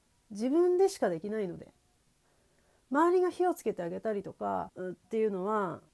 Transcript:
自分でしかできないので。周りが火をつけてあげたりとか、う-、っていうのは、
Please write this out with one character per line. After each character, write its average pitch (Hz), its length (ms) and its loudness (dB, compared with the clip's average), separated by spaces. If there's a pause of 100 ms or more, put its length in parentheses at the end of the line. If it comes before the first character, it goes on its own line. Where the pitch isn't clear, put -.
(300)
自 214 180 -4
分 349 280 4
で 381 120 6
し - 100 -8
か 240 100 2
で 165 120 -2
き 208 80 -6
な 220 100 -4
い 196 80 -2
の 165 100 -8
で。 - 140 -18 (1200)
周 330 260 4
り 359 60 4
が 359 80 2
火 359 160 0
を 339 80 0
つ - 80 -16
け 214 100 -2
て - 80 -8
あ 175 80 -4
げ 185 100 -6
た 220 140 -2
り 202 80 -4
と - 120 -10
か、 190 420 -4
う-、 185 160 -8
っ - 20 -8
て - 240 -8
い 220 80 2
う 214 60 2
の 185 140 -4
は、 202 360 -2 (120)